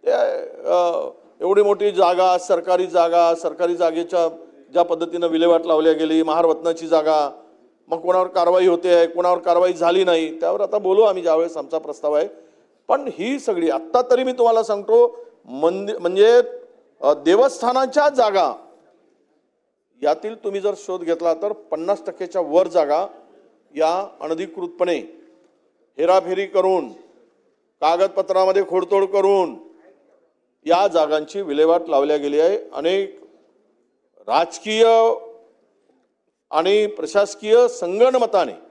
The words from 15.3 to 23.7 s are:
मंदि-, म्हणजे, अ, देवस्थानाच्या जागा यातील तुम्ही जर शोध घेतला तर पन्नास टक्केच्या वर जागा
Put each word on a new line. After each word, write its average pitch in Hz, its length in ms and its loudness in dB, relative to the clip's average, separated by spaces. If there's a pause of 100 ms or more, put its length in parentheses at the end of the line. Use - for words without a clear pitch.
मंदि-, 180 540 -4
म्हणजे, 202 440 4 (580)
अ, 143 140 2
देवस्थानाच्या 254 960 0
जागा 208 440 2 (1500)
यातील 160 420 -4
तुम्ही 196 160 -6
जर 196 160 -2
शोध 185 260 -8
घेतला 165 320 -2
तर 196 180 -6
पन्नास 175 540 -6
टक्केच्या 185 360 -6
वर 170 260 2
जागा 160 380 0 (680)